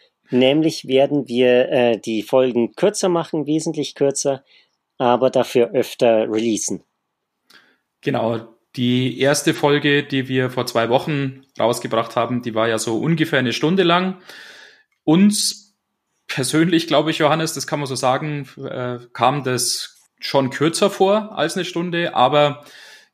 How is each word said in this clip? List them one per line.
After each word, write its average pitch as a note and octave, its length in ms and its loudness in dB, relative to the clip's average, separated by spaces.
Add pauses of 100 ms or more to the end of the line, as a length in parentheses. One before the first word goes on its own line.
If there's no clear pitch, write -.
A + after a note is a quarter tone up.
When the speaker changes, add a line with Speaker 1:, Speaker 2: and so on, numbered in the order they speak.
(300)
Speaker 1:
Nämlich C#3 580 2
werden C#3 400 0
wir, B2 420 2
äh, A#2+ 300 2
die A2 240 -4
Folgen A#2+ 540 0
kürzer G3+ 320 0
machen, E3 360 -2
wesentlich D3+ 500 -4
kürzer, C#3 500 -2 (520)
aber B2 320 2
dafür A#2+ 440 0
öfter A#2 580 0
releasen. G#2+ 520 -4 (1160)
Speaker 2:
Genau. A#2 380 -2 (360)
Die B2 440 0
erste C#3+ 340 2
Folge, C#3+ 500 2
die C3+ 240 -4
wir B2+ 240 0
vor B2 160 -4
zwei A2+ 220 0
Wochen C#3 520 -2 (180)
rausgebracht A2+ 560 -2
haben, B2 280 -2
die A2 120 -6
war A2 140 0
ja A2+ 80 0
so A#2 200 -2
ungefähr D#3 420 0
eine B2 140 0
Stunde F3+ 300 0
lang. F3+ 380 0 (800)
Uns - 720 2 (520)
persönlich, D#3+ 600 0
glaube D3+ 240 2
ich, D#3 60 -4
Johannes, D#3+ 360 2
das C3+ 120 -8
kann D3+ 140 -4
man C#3+ 80 -6
so C3 80 -6
sagen, C#3 520 -2 (160)
äh, B2+ 360 -8 (140)
kam C3 300 2
das - 540 -4 (220)
schon C3+ 320 0
kürzer E3 400 0
vor G3+ 460 0
als D#3 180 -2
eine F3+ 100 -6
Stunde. E3+ 480 -6
Aber C#3+ 500 2 (500)